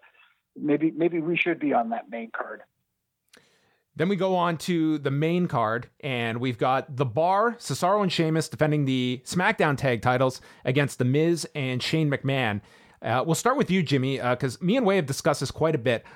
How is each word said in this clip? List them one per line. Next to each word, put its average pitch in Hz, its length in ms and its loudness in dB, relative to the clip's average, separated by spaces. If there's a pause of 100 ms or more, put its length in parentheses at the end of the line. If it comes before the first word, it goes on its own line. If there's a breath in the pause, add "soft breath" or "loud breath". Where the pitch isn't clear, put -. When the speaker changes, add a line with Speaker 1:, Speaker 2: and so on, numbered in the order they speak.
(600 soft breath)
Speaker 1:
maybe, 147 300 2
maybe 165 300 0
we 160 180 0
should 165 220 0
be 143 140 0
on 117 160 0
that 110 200 -6
main 113 220 -10
card." - 320 -10 (1300 soft breath)
Speaker 2:
Then 160 140 0
we 202 60 0
go 185 200 0
on 175 240 0
to 156 380 0
the 139 140 -4
main 165 360 0
card, 117 420 -2 (100)
and 120 400 -4
we've 123 180 -2
got 131 400 -2
The 139 80 0
Bar, 180 540 2
Cesaro 180 420 0
and 190 100 0
Sheamus 160 380 0
defending 151 360 0
the 127 400 0
SmackDown 180 520 2
Tag 123 240 0
titles 127 400 2 (240 loud breath)
against 135 320 0
The 127 80 0
Miz 156 480 2
and 127 300 -4
Shane 160 260 0
McMahon. 131 520 0 (420 soft breath)
Uh, 120 200 0
we'll 160 120 0
start 254 220 0
with 233 120 2
you, 180 140 2
Jimmy, 135 360 0
uh, 123 160 0
'cause 123 240 -4
me 185 160 2
and 254 120 2
Wei 196 80 4
have 180 100 2
discussed 143 360 -2
this 139 100 -4
quite 156 240 0
a - 20 0
bit. 117 260 0 (120 loud breath)